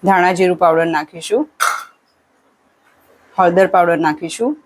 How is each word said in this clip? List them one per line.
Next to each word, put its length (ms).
ધાણા 340
જીરું 220
પાવડર 240
નાખીશું, 500
હળદર 300
પાવડર 280
નાખીશું 460